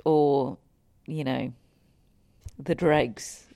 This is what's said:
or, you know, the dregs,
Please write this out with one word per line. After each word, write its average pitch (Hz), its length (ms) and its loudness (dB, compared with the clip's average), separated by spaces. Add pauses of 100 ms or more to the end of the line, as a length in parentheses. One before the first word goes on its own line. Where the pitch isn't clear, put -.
or, 143 520 2 (480)
you 156 180 -8
know, 127 300 -4 (1040)
the 160 160 -2
dregs, 151 680 0 (100)